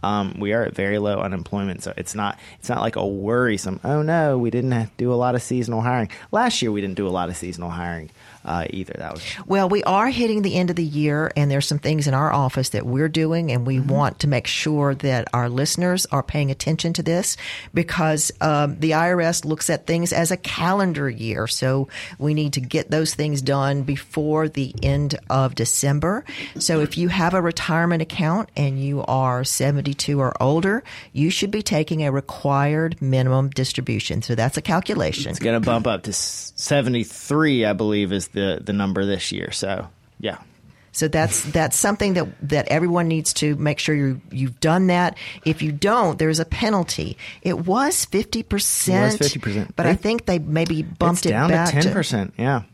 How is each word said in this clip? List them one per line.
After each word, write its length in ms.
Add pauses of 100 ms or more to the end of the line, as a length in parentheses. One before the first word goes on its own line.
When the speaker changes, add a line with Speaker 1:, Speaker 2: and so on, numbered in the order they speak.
Speaker 1:
Um, 360
we 140
are 120
at 100
very 240
low 220
unemployment, 600
so 140
it's 180
not, 240 (200)
it's 100
not 120
like 160
a 100
worrisome, 800
"Oh 180
no, 360
we 120
didn't 220
have 180
to 60
do 160
a 40
lot 180
of 80
seasonal 400
hiring." 280 (220)
Last 300
year 100
we 80
didn't 160
do 100
a 40
lot 180
of 80
seasonal 340
hiring, 400 (340)
uh, 260
either. 260
That 180
was 80 (240)
Speaker 2:
Well, 220
we 160
are 240
hitting 340
the 140
end 140
of 60
the 80
year, 520
and 140
there's 160
some 120
things 280
in 80
our 180
office 380
that 160
we're 240
doing, 420
and 140
we 120
Speaker 1:
Mm-hmm. 100
Speaker 2:
want 320
to 80
make 180
sure 500
that 380
our 160
listeners 560
are 160
paying 280
attention 440
to 80
this 340 (380)
because, 680
um, 400
the 140
I 180
R 80
S 240
looks 260
at 160
things 280
as 160
a 80
calendar 720
year, 360
so 420 (300)
we 160
need 200
to 60
get 300
those 240
things 280
done 400
before 680
the 340
end 340 (120)
of 260
December. 680 (340)
So 220
if 160
you 120
have 260
a 80
retirement 600
account 540
and 260
you 240
are 380
seventy-two 760
or 220
older, 400 (300)
you 180
should 200
be 120
taking 420
a 80
required 880
minimum 500
distribution. 720
So 120
that's 220
a 60
calculation. 680
Speaker 1:
It's 80
gonna 220
bump 260
up 180
to 60
s-, 460
seventy-three, 1080
I 80
believe, 400
is 160
the, 340
the 100
number 320
this 280
year. 200
So, 360 (300)
yeah. 200 (540)
Speaker 2:
So 140
that's, 460
that's 240
something 380
that, 120 (220)
that 200
everyone 380
needs 280
to 220
make 220
sure 160
you, 260 (120)
you've 260
done 300
that. 280 (280)
If 180
you 80
don't, 480
there's 220
a 40
penalty. 720 (260)
It 180
was 460
fifty 360
percent, 720
Speaker 1:
It 60
was 80
fifty 100
percent. 380
Speaker 2:
but 100
I 40
Speaker 1:
It, 100
Speaker 2:
think 260
they 140
maybe 420
bumped 380
Speaker 1:
it's 60
Speaker 2:
it 40
Speaker 1:
down 200
Speaker 2:
back 240
Speaker 1:
to 60
ten 120
percent, 440
yeah. 260 (120)